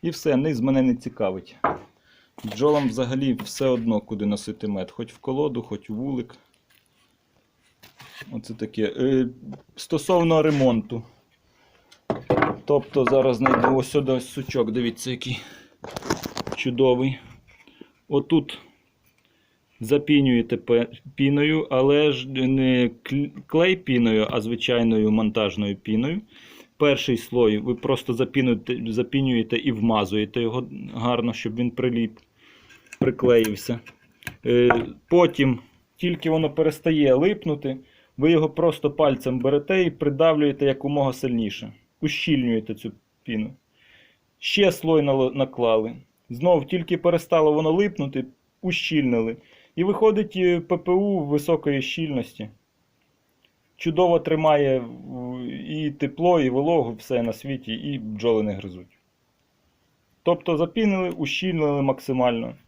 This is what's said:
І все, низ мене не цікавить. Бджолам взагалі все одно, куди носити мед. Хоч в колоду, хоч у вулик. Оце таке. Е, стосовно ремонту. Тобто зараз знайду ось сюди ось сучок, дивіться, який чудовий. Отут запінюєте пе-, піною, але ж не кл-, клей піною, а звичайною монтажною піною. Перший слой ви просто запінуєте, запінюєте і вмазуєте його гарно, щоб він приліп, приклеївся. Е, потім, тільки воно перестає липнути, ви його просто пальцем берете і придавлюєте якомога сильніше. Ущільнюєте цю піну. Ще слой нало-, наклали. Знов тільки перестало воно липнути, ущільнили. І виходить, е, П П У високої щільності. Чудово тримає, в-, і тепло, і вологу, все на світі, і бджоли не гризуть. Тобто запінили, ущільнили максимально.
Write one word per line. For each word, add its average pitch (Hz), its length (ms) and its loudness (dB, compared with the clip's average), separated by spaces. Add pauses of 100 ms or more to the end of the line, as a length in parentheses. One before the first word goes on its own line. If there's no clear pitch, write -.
І 165 80 -2
все, 151 260 0
низ 139 240 0
мене 135 220 2
не 127 120 2
цікавить. 95 640 -6 (880)
Бджолам 135 440 0
взагалі 127 440 -2
все - 340 -4
одно, 117 340 0
куди 104 260 -6
носити 104 420 -6
мед. 95 220 -6
Хоч 117 220 -12
в - 60 -20
колоду, 131 440 -4
хоч - 280 -12
у 110 40 -8
вулик. 123 400 -8 (2000)
Оце 113 220 -10
таке. 107 420 -4
Е, 131 320 2 (480)
стосовно 165 680 2
ремонту. 127 600 2 (1600)
Тобто 139 400 2
зараз 131 320 4
знайду 131 400 2
ось 131 140 -2
сюди 135 220 0
ось 123 160 -4
сучок, 120 420 -2
дивіться, 120 400 -4
який 127 300 -8 (1160)
чудовий. 131 600 2 (920)
Отут 143 500 0 (1200)
запінюєте 131 760 2
пе-, 117 320 0 (260)
піною, 143 560 0
але 143 420 4
ж 127 160 -6
не 131 640 2 (120)
кл-, 143 280 -4 (160)
клей 180 300 2
піною, 117 540 2
а 123 100 0
звичайною 113 680 2
монтажною 104 680 0
піною. 131 440 -2 (560)
Перший 139 400 2
слой 110 420 2
ви 123 160 -2
просто 127 400 -2
запінуєте, 123 720 0
запінюєте 123 720 0
і 131 160 0
вмазуєте 107 680 0
його 120 280 -4 (260)
гарно, 117 380 -2
щоб 113 240 -6
він 123 140 -2
приліп, 117 480 -4 (840)
приклеївся. 117 800 2 (680)
Е, 120 400 4 (220)
потім, 160 500 4 (380)
тільки 175 340 -4
воно 160 200 0
перестає 151 640 2
липнути, 147 600 0 (400)
ви 147 140 4
його 156 200 4
просто 156 400 0
пальцем 135 480 0
берете 143 440 2
і 170 80 2
придавлюєте 147 760 2
якомога 139 460 0
сильніше. 113 600 -4 (280)
Ущільнюєте 120 720 0
цю 107 180 -12 (300)
піну. 110 300 -6 (840)
Ще 196 340 2
слой 160 300 2
нало-, 135 320 2
наклали. 117 640 0 (340)
Знов 143 360 2
тільки 170 320 -4
перестало 165 540 2
воно 156 200 2
липнути, 156 520 -2 (380)
ущільнили. 123 760 -2 (400)
І 165 80 0
виходить, 208 520 0
е, 175 240 2
П 170 160 -2
П 180 160 -2
У 190 320 0
високої 147 580 0
щільності. 135 640 -6 (1300)
Чудово 165 440 2
тримає, 151 580 2
в-, 123 720 -10
і 151 420 -6
тепло, 160 500 2
і 131 100 2
вологу, 135 440 0
все 120 280 -4
на 117 100 -2
світі, 131 400 -10
і 139 260 -6
бджоли 110 440 0
не 104 100 -2
гризуть. 92 460 -14 (1200)
Тобто 170 340 0
запінили, 185 540 0
ущільнили 156 720 -2
максимально. 127 720 -2 (140)